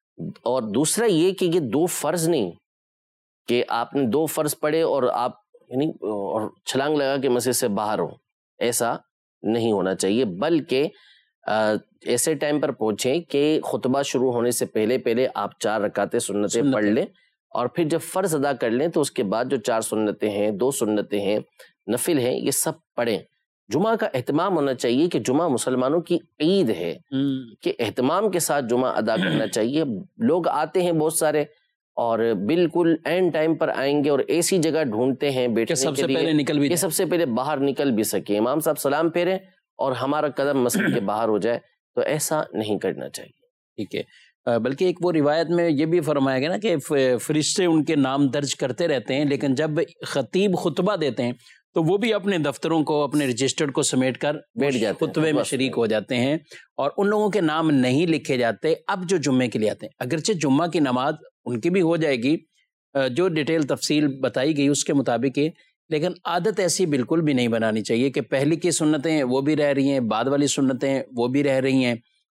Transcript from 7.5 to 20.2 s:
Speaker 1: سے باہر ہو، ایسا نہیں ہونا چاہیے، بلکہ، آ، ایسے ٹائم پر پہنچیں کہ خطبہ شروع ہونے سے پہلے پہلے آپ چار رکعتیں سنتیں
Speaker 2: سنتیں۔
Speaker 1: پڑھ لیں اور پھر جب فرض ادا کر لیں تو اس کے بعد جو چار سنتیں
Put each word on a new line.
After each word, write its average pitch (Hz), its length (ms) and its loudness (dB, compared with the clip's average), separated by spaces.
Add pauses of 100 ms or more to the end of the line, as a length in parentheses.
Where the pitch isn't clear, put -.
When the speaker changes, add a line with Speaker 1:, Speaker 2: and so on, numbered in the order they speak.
Speaker 1:
سے 120 160 -2
باہر 104 300 -2
ہو، 82 100 -2 (500)
ایسا 120 380 -2 (460)
نہیں 113 300 0
ہونا 95 220 0
چاہیے، 101 300 0
بلکہ، 135 640 0 (580)
آ، 107 260 0 (280)
ایسے 123 340 0
ٹائم 147 260 -2
پر 143 100 0
پہنچیں 117 500 -2
کہ 151 400 0
خطبہ 131 420 -2
شروع 131 300 0
ہونے 120 180 0
سے 120 160 -2
پہلے 110 320 0
پہلے 120 360 0
آپ - 260 -6
چار 107 200 0
رکعتیں 101 400 -2
سنتیں 101 280 -2
Speaker 2:
سنتیں۔ 120 240 0
Speaker 1:
پڑھ 107 120 0
لیں 117 220 2 (440)
اور 120 160 -4
پھر 170 180 -2
جب 156 160 0
فرض 190 340 -2
ادا 143 180 0
کر 120 180 -2
لیں 131 180 0
تو 160 120 0
اس 139 100 0
کے - 120 -2
بعد 110 220 0
جو 131 120 0
چار 113 240 0
سنتیں 107 500 -2